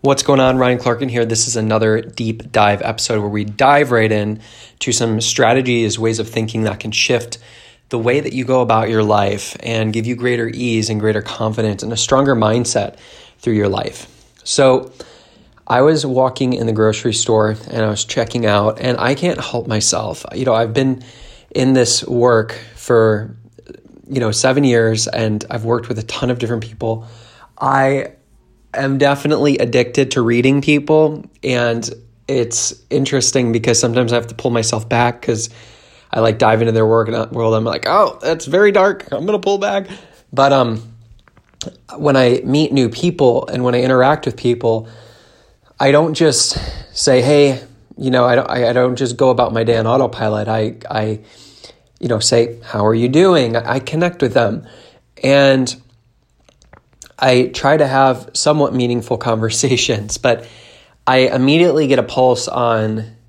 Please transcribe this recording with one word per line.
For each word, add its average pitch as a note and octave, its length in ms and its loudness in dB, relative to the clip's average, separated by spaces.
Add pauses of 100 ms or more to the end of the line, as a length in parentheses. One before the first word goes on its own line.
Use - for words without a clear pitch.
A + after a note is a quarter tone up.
What's C#3 200 2
going C#3 180 4
on? C3 160 4
Ryan B2+ 220 2
Clarkin B2 320 -2
here. A#2 160 0
This A2 200 -2
is - 100 -6
another A2 440 0
deep A2+ 500 -8
dive G#2 300 2
episode A2+ 400 -4
where G#2 80 -4
we G#2 160 -4
dive C3+ 460 2
right A2 200 2
in G#2+ 300 -2 (380)
to - 140 -4
some A2+ 280 -2
strategies, A#2+ 800 0
ways A2+ 200 -2
of G#2+ 80 -6
thinking A2 360 -4
that G2+ 180 -4
can A2 100 -10
shift - 460 -2 (540)
the B2 80 -4
way A#2+ 220 0
that - 120 -8
you B2 140 -6
go B2+ 160 2
about A2+ 260 0
your A2 140 2
life G2+ 580 -2
and A2 320 -4
give A2 140 -4
you A#2+ 100 -4
greater A#2 320 -2
ease A2+ 400 -2
and G#2+ 120 -2
greater G#2+ 200 0
confidence G#2+ 600 -4
and A2 100 -8
a A2 60 -6
stronger C#3 360 2
mindset A2+ 600 0 (440)
through A#2 120 -2
your G#2 160 2
life. - 400 -6 (340)
So - 480 2 (760)
I B2 160 2
was D3+ 240 2
walking B2+ 480 0
in A#2 120 -4
the A2+ 60 -2
grocery A2 400 0
store A2 440 0 (140)
and A2+ 140 -4
I G#2+ 60 -2
was G#2+ 160 -6
checking A#2 400 -4
out, G#2 340 0
and B2 160 -2
I B2+ 180 0
can't F3 240 -2
help A#2+ 280 -8
myself. A2 580 -4 (100)
You B2+ 120 -4
know, A#2+ 80 2
I've A2+ 180 0
been C3 320 -2 (460)
in C3 240 2
this B2 300 2
work A#2+ 480 2 (220)
for, A2 600 0 (720)
you C3+ 120 -4
know, A2 100 -2
seven C3 340 2
years, A2+ 440 2
and G#2+ 420 -2
I've A2+ 160 -6
worked A#2 240 -2
with G#2+ 80 -6
a A2 60 -8
ton - 260 -6
of A#2+ 80 -4
different A2+ 260 -6
people. A2+ 420 -8 (520)
I C3+ 540 0 (640)
am C3+ 240 -2
definitely C#3+ 600 2
addicted B2 540 0
to C3 100 0
reading B2 380 2
people, D3+ 640 0 (180)
and A#2 480 -2 (380)
it's B2 460 -2 (160)
interesting C3 600 0
because A2+ 280 0
sometimes A#2+ 320 0
I A#2+ 40 2
have A#2 120 -2
to - 60 -16
pull - 160 -4
myself A2+ 380 -4
back A#2+ 340 0
'cause A2 280 -4 (600)
I, A2 80 -2
like, A2+ 180 2
dive A2+ 220 4
into A2+ 120 0
their A2+ 140 2
work A2+ 220 2
and, A#2 80 -4
uh, A2+ 160 -4
world. A2+ 220 0
I'm A2 100 0
like, G#2+ 240 -4
"Oh, F3+ 320 2
that's D#3+ 260 -4
very G3 260 4
dark. G3 380 2
I'm D3 160 -6
gonna G#3 120 -2
pull G3 200 -2
back." G3 280 -2 (460)
But, C#3 200 4
um, A#2 300 0 (1120)
when D3 200 2
I B2+ 280 4
meet C#3+ 280 0
new C3 160 2
people C3 640 0
and B2 120 -4
when B2 100 0
I B2 60 2
interact C3 460 2
with A#2+ 100 -6
people, A2+ 520 -2 (880)
I C#3 120 2
don't D#3 240 4
just - 420 2 (360)
say, C3 300 2
"Hey," C#3 380 4 (380)
you C3 120 -4
know, B2 140 2
I B2 120 4
don't, - 120 0
I, A#2+ 220 0
I - 20 -2
don't B2+ 240 2
just B2 200 -4
go C3 140 4
about A#2 220 2
my A2+ 120 0
day A2+ 120 2
on A2 100 0
autopilot. A2 600 0
I, A2 280 -2 (120)
I, G#2+ 300 -4 (800)
you A#2+ 100 -6
know, A2 120 0
say, A#2 420 2
"How G#2 240 -2
are A2 80 4
you A#2 140 2
doing?" C#3+ 480 4
I, A#2 180 -2
I C3 60 -2
connect D#3+ 420 -2
with A#2 120 0
them. A#2 300 0 (580)
And C3+ 520 4 (1500)
I B2+ 280 4
try - 280 0
to D3+ 100 4
have C3 460 0
somewhat D3+ 420 0
meaningful A#2+ 440 -2
<laughs> A#2+ 120 -4
conversations, A2 880 -2
but A#2 280 -2 (600)
I C3 120 2
immediately C#3+ 680 2
get C3 120 2
a - 40 0
pulse B2+ 460 0
on A2 560 -2 (240)